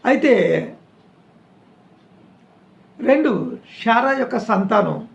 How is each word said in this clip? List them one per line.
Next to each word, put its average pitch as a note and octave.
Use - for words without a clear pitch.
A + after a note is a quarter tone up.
అయితే A#3+
రెండు, C4+
షారా A#3+
యొక్క B3
సంతానం G3